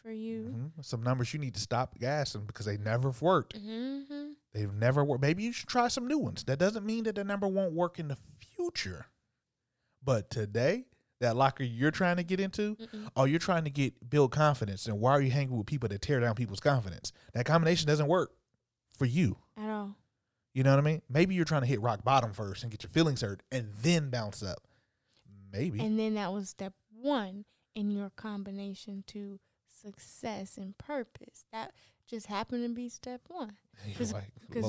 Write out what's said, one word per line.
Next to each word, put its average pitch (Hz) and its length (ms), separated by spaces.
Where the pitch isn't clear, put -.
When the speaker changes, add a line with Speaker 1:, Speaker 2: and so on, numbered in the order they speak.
Speaker 1:
for 226 100
you? 220 340
Speaker 2:
Mm-hmm. 151 260
Some 117 220
numbers 123 280
you 151 80
need 135 140
to - 80
stop 127 380
gassing 131 480
because 104 180
they 104 120
never 117 440
worked. 165 420
Speaker 1:
Mm-hmm. 277 680
Speaker 2:
They've 104 200
never 127 320
worked. 135 160
Maybe 170 220
you 240 100
should - 160
try 247 200
some 247 180
new 302 100
ones. 180 280
That 135 140
doesn't 202 260
mean 226 180
that 214 120
the 202 80
number 202 240
won't 190 260
work 175 260
in 160 80
the 139 100
future. - 500
But 123 260
today, 120 560
that 117 160
locker 139 280
you're 123 280
trying 175 260
to 180 60
get 185 160
into, 208 380
Speaker 1:
Mm-mm. 220 380
Speaker 2:
oh, 208 100
you're 151 140
trying 170 260
to 147 40
get, 135 400
build 143 220
confidence. 135 560
And 104 120
why 123 120
are 143 100
you 131 100
hanging 131 260
with 104 100
people 135 220
that 101 120
tear 139 200
down 113 140
people's 101 260
confidence? 117 500
That 120 120
combination 165 420
doesn't 147 200
work 170 240
for 139 80
you. 175 320
Speaker 1:
At 214 120
all. 208 260
Speaker 2:
You 131 100
know 135 80
what 139 80
I 143 40
mean? 156 260
Maybe 180 260
you're 170 100
trying 156 160
to 117 60
hit 185 140
rock 110 220
bottom 120 300
first 98 300
and 117 80
get 104 120
your - 60
feelings 156 320
hurt 101 300
and 120 180
then 156 280
bounce 113 320
up. 98 240
Maybe. 127 280
Speaker 1:
And 214 200
then 220 160
that 202 160
was 196 180
step 190 240
one 214 520
in 208 160
your 202 240
combination 196 920
to 202 320
success 202 760
and 196 200
purpose. - 760
That 226 220
just 220 200
happened 226 360
to 240 100
be 240 160
step 247 380
one. 262 300
Speaker 2:
<laughs> - 140
You're - 120
Speaker 1:
'Cause, 214 160
Speaker 2:
like, 98 180
Speaker 1:
'cause 113 180